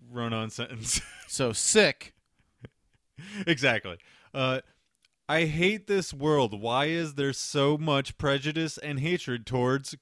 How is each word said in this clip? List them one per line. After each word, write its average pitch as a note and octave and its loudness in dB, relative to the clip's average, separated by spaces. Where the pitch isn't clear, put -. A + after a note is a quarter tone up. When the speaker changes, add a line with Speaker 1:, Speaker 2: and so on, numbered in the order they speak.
Speaker 1:
run-on A2+ -4
sentence. A#2 -6
<laughs> - -20
Speaker 2:
So B2 0
sick. - 4
Speaker 1:
Exactly. A#2+ 0
Uh, C3 0
"I D#3+ 2
hate F3+ 0
this G3 0
world. C3+ 2
Why B2 2
is D#3+ -4
there C#3 0
so D3 2
much C#3+ 0
prejudice D3 -2
and C#3+ -6
hatred C3+ -2
towards, B2+ 0